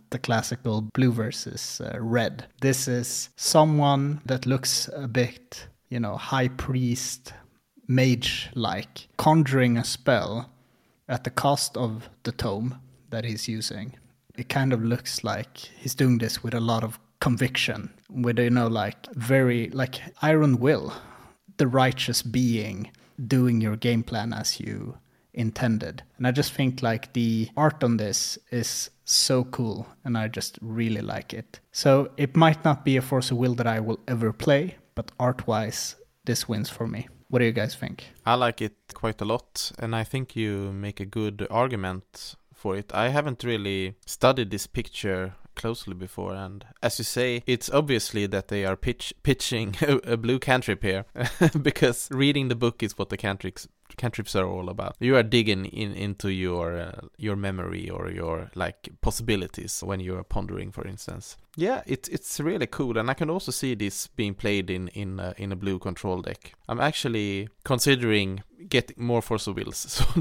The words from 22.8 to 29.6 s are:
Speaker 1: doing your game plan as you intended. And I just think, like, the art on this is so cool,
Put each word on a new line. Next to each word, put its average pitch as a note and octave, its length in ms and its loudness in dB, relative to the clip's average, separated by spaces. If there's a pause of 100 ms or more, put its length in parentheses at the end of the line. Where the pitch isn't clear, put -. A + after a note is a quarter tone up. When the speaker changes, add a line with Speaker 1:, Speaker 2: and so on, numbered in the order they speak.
Speaker 1:
doing B2 340 4
your G#2+ 160 2
game A2+ 260 2
plan A2+ 300 -4
as G#2+ 280 -4
you G#2 360 -8 (380)
intended. A2 680 -2 (160)
And B2 80 -2
I B2+ 60 4
just D3 200 0
think, B2+ 300 0
like, A2+ 300 -2
the A2+ 440 2
art D3+ 280 4
on A#2 120 4
this - 420 -2 (120)
is - 400 -4 (140)
so - 400 4
cool, A#2 420 -4 (180)